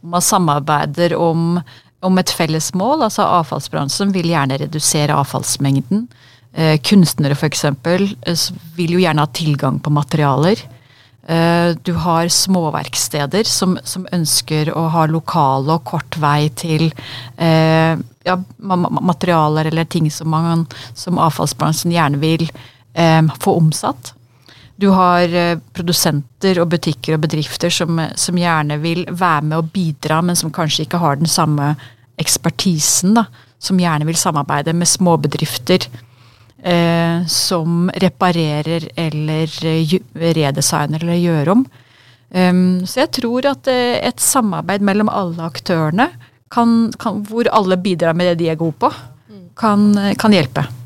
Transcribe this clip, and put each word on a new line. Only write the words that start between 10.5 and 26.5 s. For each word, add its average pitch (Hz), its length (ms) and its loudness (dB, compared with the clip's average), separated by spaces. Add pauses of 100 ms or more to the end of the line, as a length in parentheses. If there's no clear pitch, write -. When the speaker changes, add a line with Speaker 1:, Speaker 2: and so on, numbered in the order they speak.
Speaker 1:
Eh, 170 580 0
du 175 160 -4
har 165 320 0
småverksteder 165 1200 -2
som, 185 320 0
som - 320 -10
ønsker 156 560 -2
å 160 240 -2
ha 160 160 2
lokale 147 640 0
og 165 160 -4
kort - 320 -6
vei 147 320 2
til, 160 380 0 (420)
eh, 160 640 4 (240)
ja, 180 160 0 (200)
ma-, 190 200 -2
ma-, 175 240 0
materialer 160 720 0
eller 160 160 -2
ting 160 240 0
som 160 160 -6
man, 165 380 0 (240)
som - 260 -4
avfallsbransjen 156 800 0
gjerne 143 240 2
vil, 160 240 2 (460)
eh, 160 320 4 (160)
få 190 180 2
omsatt. - 640 -2 (520)
Du 196 180 0
har, 180 400 4
eh, 170 300 0 (180)
produsenter 175 840 0